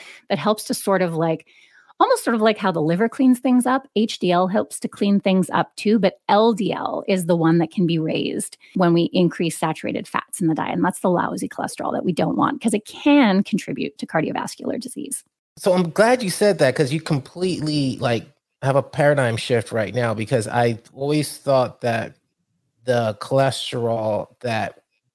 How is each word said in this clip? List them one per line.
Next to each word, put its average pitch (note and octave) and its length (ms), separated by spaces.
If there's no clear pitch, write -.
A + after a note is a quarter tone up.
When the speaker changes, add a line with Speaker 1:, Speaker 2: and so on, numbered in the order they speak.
Speaker 1:
that F#3 100
helps G#3 260
to F3 80
sort F#3+ 280
of, E3+ 140
like, D#3+ 320
almost A4+ 240
sort A#3 120
of G#3+ 60
like A3 160
how G3 140
the E3 100
liver F3 260
cleans B3+ 320
things B3 260
up. C4 300
H - 240
D F3+ 120
L F3+ 160
helps G#3+ 340
to - 80
clean G3+ 320
things F#3+ 300
up - 260
too, G#3+ 220
but F#3 160
L A3 240
D G3+ 220
L - 340
is F#3 200
the F3 80
one E3 240
that D#3+ 120
can F3+ 160
be E3 100
raised - 600
when F3 180
we E3+ 100
increase E3+ 440
saturated - 500
fats - 340
in E3+ 60
the D#3+ 80
diet. - 200
And E3+ 80
that's F3+ 160
the G3 100
lousy - 380
cholesterol - 460
that - 100
we F#3 80
don't - 240
want - 260
'cause A3 120
it G#3 120
can A#3 580
contribute - 560
to - 80
cardiovascular - 760
disease. - 420
Speaker 2:
So G3 160
I'm F3+ 180
glad A#3+ 320
you F#3+ 80
said G3+ 280
that C3 160
'cause C#3 160
you D#3+ 80
completely, D3+ 1000
like, A#2 260
have C3 120
a C3+ 80
paradigm C#3 540
shift A2+ 340
right G#2+ 220
now, A#2 200
because A2 340
I A#2+ 320
always C#3+ 440
thought C3+ 440
that A2+ 340
the A#2 360
cholesterol A#2 1080
that A2+ 400